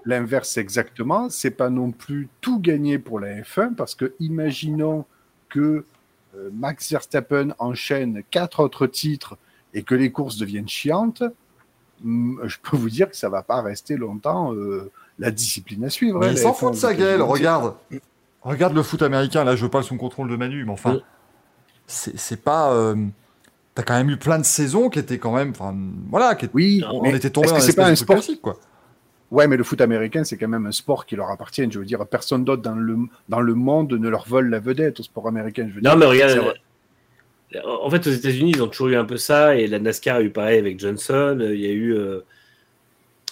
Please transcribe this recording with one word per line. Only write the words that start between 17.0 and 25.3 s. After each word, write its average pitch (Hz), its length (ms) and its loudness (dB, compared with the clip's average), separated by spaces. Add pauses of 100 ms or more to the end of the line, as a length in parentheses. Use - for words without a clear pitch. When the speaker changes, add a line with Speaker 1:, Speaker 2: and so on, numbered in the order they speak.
Speaker 1:
États-Unis. 143 160 2
Speaker 2:
regarde. 143 440 2 (680)
Regarde 143 300 0
le 156 80 4
foot - 180 -2
américain, 139 440 2
là 127 100 4
je 117 100 -2
parle 127 200 0
sous - 80 -8
le 123 80 -6
contrôle 127 280 -8
de 120 60 -4
Manu, 127 300 -6
mais 107 60 -6
enfin, 120 240 0
Speaker 3:
Mm. 135 60 -4 (880)
Speaker 2:
c'est, - 320 -10
c'est - 240 -8
pas, 147 300 4
euh, 110 220 4 (800)
t'as 120 100 -6
quand 123 100 -2
même 127 160 2
eu 139 80 -2
plein 156 200 0
de 156 60 -2
saisons 156 460 2
qui 156 100 -4
étaient 123 180 -4
quand 117 160 -4